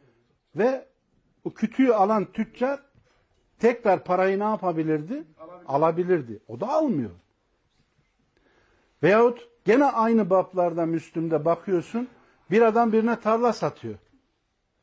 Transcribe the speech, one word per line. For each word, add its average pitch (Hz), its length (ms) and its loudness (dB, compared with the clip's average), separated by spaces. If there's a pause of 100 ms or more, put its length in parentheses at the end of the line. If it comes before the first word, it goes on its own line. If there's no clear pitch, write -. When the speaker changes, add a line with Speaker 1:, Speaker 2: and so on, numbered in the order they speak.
(560)
Speaker 1:
Ve 247 280 -2 (600)
o 165 60 -8
kütüğü 247 420 0
alan 208 320 2
tüccar 247 560 -6 (760)
tekrar 220 460 0
parayı 190 340 0
ne 202 60 -4
yapabilirdi? 175 800 -4 (160)
Speaker 2:
Alabilir. - 260 -20
Speaker 1:
Alabilirdi. 160 720 0 (100)
O 117 120 -12
da 202 80 -6
almıyor. 247 420 -2 (1900)
Veyahut 226 460 2 (160)
gene 240 200 4
aynı 226 460 2
bablarda 175 560 0
Müslüm'de 160 580 -4
bakıyorsun, 180 640 -4 (420)
bir 214 120 4
adam 226 300 2
birine 226 280 0
tarla 226 320 0
satıyor. 131 420 -8 (880)